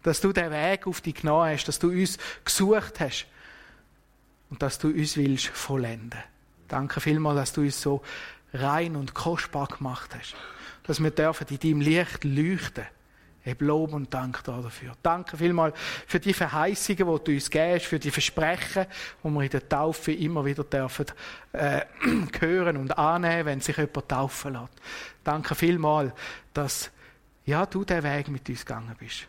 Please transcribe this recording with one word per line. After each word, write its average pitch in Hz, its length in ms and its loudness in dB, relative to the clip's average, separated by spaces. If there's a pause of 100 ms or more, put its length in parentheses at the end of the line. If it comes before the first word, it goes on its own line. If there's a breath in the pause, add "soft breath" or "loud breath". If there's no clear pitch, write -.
dass 160 180 2
du 196 140 4
den 170 180 0
Weg 170 360 0
auf 180 140 -4
dich 165 140 -4
genommen 156 360 4
hast, 147 140 -2
dass - 140 -2
du 170 100 4
uns 180 280 2 (260 loud breath)
gesucht - 560 4
hast - 280 -2 (1200 loud breath)
und - 120 -8
dass 139 160 0
du 156 120 2
uns 151 260 0
willst 139 320 2
vollenden. 113 720 -4 (480)
Danke 139 320 -2
vielmals, 151 380 2
dass 135 160 0
du 151 80 2
uns 143 200 2
so 139 200 2 (520 loud breath)
rein 151 420 0
und 135 180 -4
kostbar 151 540 -2
gemacht - 480 -8
hast, - 200 -14 (480 loud breath)
dass 151 180 -2
wir 156 100 4
dürfen 156 380 0
in 139 100 -6
deinem 151 220 4
Licht 156 420 2
leuchten. 151 640 0 (580 soft breath)
Heb 123 180 -6
Lob 151 300 2
und 143 220 -6
Dank 127 320 -4
da 123 160 -6
dafür. 120 320 -12 (100)
Danke 175 320 0
vielmals 165 420 4 (300 loud breath)
für 175 140 2
die 196 120 2
Verheißungen, 175 680 2
die 170 260 4
du 156 80 2
uns 139 160 0
gibst, 165 380 4
für 156 120 0
die 143 100 -2
Versprechen, 165 760 0 (360 loud breath)
die 156 80 -2
wir 147 120 2
in 135 80 2
der - 180 -2
Taufe 156 460 0
immer 151 320 0
wieder 143 180 -2
dürfen, 135 440 -2 (440 loud breath)
äh, 143 300 2 (280)
<clears throat> 220 300 0
hören 170 380 2
und 135 200 -2
annehmen, 165 480 2
wenn 139 160 -2
sich - 140 -2
jemand 147 320 -2
taufen 135 460 -2
lässt. 120 160 -10 (560 loud breath)
Danke 151 300 -2
vielmals, 156 580 4 (400 loud breath)
dass, - 360 -4 (560 loud breath)
ja, 156 200 2
du 190 180 -4
den 170 200 0
Weg 143 260 -2
mit 135 180 -6
uns 123 180 -8
gegangen 117 320 -10
bist. - 320 -12